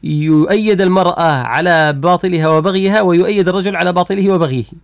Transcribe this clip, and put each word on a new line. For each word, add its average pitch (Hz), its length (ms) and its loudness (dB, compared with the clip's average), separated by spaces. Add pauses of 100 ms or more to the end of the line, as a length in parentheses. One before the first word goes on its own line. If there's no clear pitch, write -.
يؤيد 160 800 0
المرأة 175 640 0
على 156 500 0
باطلها 170 540 0
وبغيها، 190 540 0
ويؤيد 185 460 2
الرجل 190 280 -2
على 175 180 -2
باطله 185 360 0
وبغيه. 147 340 0 (200)